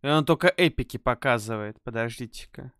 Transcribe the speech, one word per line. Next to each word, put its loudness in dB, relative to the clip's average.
И -4
он 4
только 4
эпики 0
показывает. -2
Подождите-ка. -8